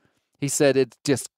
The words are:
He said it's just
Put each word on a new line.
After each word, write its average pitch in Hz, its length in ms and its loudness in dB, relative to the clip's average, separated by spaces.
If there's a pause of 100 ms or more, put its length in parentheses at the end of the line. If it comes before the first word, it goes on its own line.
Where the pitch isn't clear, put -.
(400)
He 143 80 -4
said 139 280 2
it's 131 280 -2
just - 340 -2